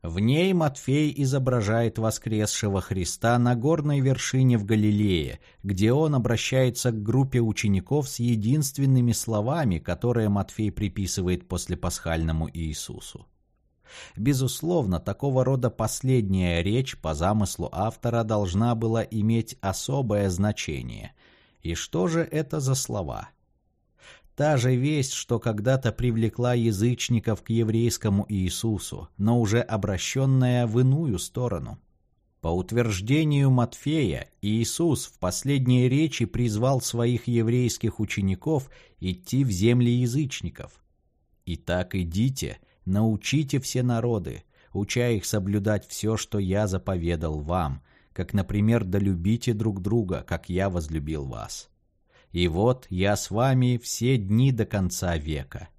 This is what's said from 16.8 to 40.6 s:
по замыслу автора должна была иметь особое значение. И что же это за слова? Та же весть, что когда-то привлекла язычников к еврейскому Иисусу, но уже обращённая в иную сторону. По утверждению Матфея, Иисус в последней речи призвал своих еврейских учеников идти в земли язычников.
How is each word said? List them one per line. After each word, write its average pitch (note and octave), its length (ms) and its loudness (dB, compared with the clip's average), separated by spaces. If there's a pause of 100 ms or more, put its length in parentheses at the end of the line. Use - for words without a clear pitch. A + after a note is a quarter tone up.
по D#2+ 160 -4
замыслу F#2+ 580 0
автора A2+ 540 -2
должна G#2+ 500 0
была A2 280 0
иметь A2 580 0
особое G#2 680 0
значение. D2 840 -4 (480)
И E2 140 -4
что F3+ 320 -2
же E3 160 0
это D3+ 360 -4
за C3+ 160 0
слова? F2 540 -6 (1040)
Та D3 220 4
же B2+ 180 4
весть, C3+ 380 0
что - 240 -2
когда-то A#2+ 540 0
привлекла A#2+ 640 0
язычников A2+ 880 0
к - 80 -6
еврейскому A2 760 2
Иисусу, F#2+ 880 -4
но A2+ 220 2
уже A2+ 220 2
обращённая B2 1040 0
в A2+ 140 0
иную B2+ 400 2
сторону. G#2 580 -6 (640)
По D#2+ 60 -4
утверждению A#2+ 1040 2
Матфея, B2 760 0 (120)
Иисус A2+ 640 0
в - 140 -20
последней B2+ 680 2
речи C3+ 380 2
призвал B2 560 0
своих A#2+ 460 0
еврейских A#2 720 0
учеников G#2+ 720 -2 (280)
идти F#2 440 -2
в B2 80 0
земли A#2+ 400 4
язычников. B2 920 -4 (600)